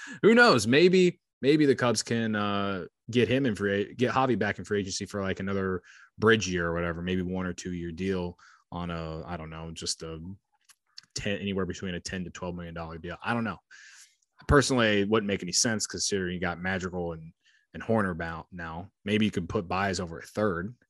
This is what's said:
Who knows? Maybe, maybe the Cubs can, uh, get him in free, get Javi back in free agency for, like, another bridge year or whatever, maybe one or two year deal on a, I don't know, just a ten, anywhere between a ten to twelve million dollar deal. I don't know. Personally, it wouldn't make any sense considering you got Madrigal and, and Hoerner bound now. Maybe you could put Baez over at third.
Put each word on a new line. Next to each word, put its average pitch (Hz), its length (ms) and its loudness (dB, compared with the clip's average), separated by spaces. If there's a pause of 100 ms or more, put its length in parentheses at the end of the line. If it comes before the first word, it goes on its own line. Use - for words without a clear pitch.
(220)
Who 220 120 8
knows? 196 320 8
Maybe, 175 540 6 (220)
maybe 147 220 6
the 135 120 6
Cubs 120 260 2
can, 113 320 -2
uh, 101 520 -2 (220)
get 117 200 4
him 131 180 2
in 110 80 0
free, 101 400 0
get 120 160 0
Javi 127 260 2
back 101 220 -2
in 95 60 -10
free 101 160 -2
agency 98 260 -6
for, 101 160 -6
like, 95 160 -2
another 95 420 -4 (380)
bridge 107 300 6
year 87 180 0
or 85 80 -2
whatever, 85 280 -2
maybe 92 200 0
one 92 240 -4
or 90 60 -4
two 90 200 -8
year 87 200 -6
deal 90 440 -4 (360)
on 87 180 -6
a, 80 340 -8
I 90 120 -8
don't 80 140 -12
know, 80 200 -12
just 80 320 -8
a 80 180 -10 (960)
ten, 101 240 -4
anywhere 95 280 -2
between 92 280 -8
a 87 60 -6
ten 92 240 -8
to 82 60 -10
twelve 87 260 -8
million 85 180 -10
dollar 82 240 -10
deal. 85 240 -10
I 110 100 -4
don't 117 120 -2
know. 95 160 -6 (880)
Personally, 120 540 6
it 101 60 0
wouldn't 107 200 2
make 98 160 -2
any 87 80 -6
sense 110 340 0
considering 92 480 -2
you 87 60 -6
got 87 200 -4
Madrigal 90 520 -4
and, 80 200 -14 (420)
and 80 80 -12
Hoerner 98 360 2
bound 82 320 -8
now. 85 400 -12 (140)
Maybe 107 200 2
you 104 60 2
could 90 180 -4
put 95 200 -4
Baez 95 320 -2
over 82 180 -8
at - 100 -16
third. 104 460 -2 (160)